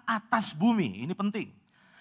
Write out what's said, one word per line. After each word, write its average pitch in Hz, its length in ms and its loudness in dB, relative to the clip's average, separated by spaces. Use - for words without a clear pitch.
atas 226 480 0
bumi, 156 560 2
ini 185 80 -4
penting. 202 320 -4